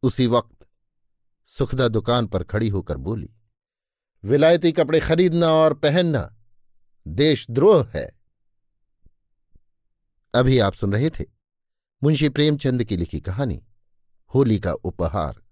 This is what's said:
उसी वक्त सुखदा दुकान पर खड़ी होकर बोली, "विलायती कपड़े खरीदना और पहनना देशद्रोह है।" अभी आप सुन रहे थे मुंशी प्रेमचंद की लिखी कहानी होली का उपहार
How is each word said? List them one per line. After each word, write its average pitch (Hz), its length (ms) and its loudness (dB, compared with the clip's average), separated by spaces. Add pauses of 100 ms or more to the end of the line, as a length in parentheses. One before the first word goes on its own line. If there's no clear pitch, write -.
उसी 127 240 0
वक्त - 400 -2 (800)
सुखदा 127 400 -2
दुकान 113 400 -2
पर - 160 -6
खड़ी 110 260 -4
होकर 95 280 -6
बोली, 92 380 -10 (880)
"विलायती 156 480 2
कपड़े 156 280 2
खरीदना 170 480 0
और 160 260 4
पहनना 151 640 -2 (720)
देशद्रोह 135 880 2
है।" 69 240 -10 (2250)
अभी 127 240 4
आप 101 140 2
सुन 101 200 -4
रहे 131 160 0
थे - 160 -12 (760)
मुंशी 147 260 2
प्रेमचंद 143 540 0
की 101 140 -4
लिखी 82 220 -6
कहानी 95 460 -6 (680)
होली 120 260 2
का 92 140 -4
उपहार 80 800 -6